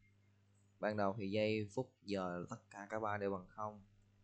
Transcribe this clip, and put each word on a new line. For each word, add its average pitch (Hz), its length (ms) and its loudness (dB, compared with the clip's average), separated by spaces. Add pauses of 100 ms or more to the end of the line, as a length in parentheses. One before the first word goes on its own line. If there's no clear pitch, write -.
(800)
ban 107 180 2
đầu 98 200 4
thì 98 140 -2
giây, 107 420 4
phút, 127 180 -4 (120)
giờ, 92 460 0
tất - 200 -10
cả 101 200 -10
cả 110 100 -2
ba 104 180 0
đều 101 140 0
bằng 90 160 -4
không. 107 340 -8 (420)